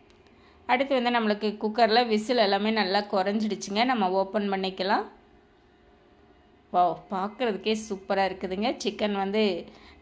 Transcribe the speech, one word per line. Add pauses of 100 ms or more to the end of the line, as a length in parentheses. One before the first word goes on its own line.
(720)
அடுத்து
வந்து
நம்மளுக்கு (140)
குக்கரில்
விசில்
எல்லாமே (100)
நல்லா (140)
குறைஞ்சிடுச்சுங்க.
நம்ம (120)
ஓப்பன்
பண்ணிக்கலாம். (1700)
வாவ், (160)
பார்க்குறதுக்கே (100)
சூப்பரா
இருக்குதுங்க. (120)
சிக்கன்
வந்து (600)